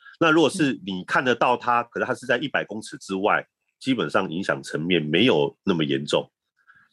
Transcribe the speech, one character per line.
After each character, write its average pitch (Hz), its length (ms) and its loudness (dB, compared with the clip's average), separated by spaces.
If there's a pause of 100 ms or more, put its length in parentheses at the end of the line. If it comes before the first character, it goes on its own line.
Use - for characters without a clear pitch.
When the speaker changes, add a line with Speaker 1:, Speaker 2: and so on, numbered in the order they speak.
(180)
Speaker 1:
那 165 120 4
如 160 100 6
果 143 80 6
是 139 380 0
你 92 180 -6
看 165 180 -2
得 123 120 2
到 127 200 2
它， 120 280 0
Speaker 2:
嗯。 117 80 -8
Speaker 1:
可 92 100 -6
是 104 60 -2
它 123 80 -2
是 117 100 -16
在 123 140 0
一 131 100 -6
百 82 160 -2
公 107 160 -10
尺 101 160 -14
之 - 180 -8
外， 95 320 2 (320)
基 131 140 -2
本 101 160 -2
上 95 220 0
影 87 120 -4
响 69 200 -4
层 - 180 -8
面 85 220 2
没 82 240 2
有 76 280 2 (100)
那 95 100 2
么 80 100 0
严 69 180 -2
重。 73 280 -2 (640)